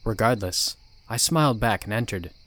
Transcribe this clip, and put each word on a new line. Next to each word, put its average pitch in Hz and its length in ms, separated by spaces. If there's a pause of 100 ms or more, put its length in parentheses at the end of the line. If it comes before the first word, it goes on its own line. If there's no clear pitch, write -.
Regardless, 110 720 (320)
I 113 80
smiled 143 440
back 110 240
and 104 80
entered. 104 380 (160)